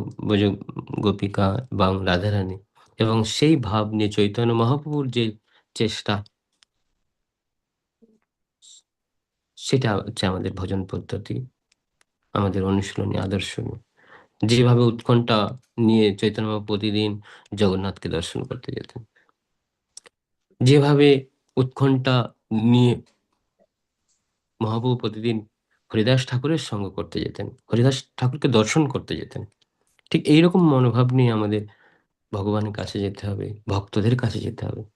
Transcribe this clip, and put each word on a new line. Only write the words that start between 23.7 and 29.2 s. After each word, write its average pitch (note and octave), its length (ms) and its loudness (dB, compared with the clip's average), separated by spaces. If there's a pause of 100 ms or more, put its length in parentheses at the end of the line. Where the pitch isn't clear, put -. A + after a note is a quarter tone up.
মহাপ্রভু A2+ 340 0
প্রতিদিন A2+ 420 -4 (540)
হরিদাস B2 360 2
ঠাকুরের C#3+ 420 -2
সঙ্গ G#2 200 -6
করতে - 300 -10
যেতেন, - 280 -8 (180)
হরিদাস B2+ 320 2 (180)
ঠাকুরকে B2+ 320 -2
দর্শন A2+ 400 2
করতে - 280 -8
যেতেন, - 260 -12 (720)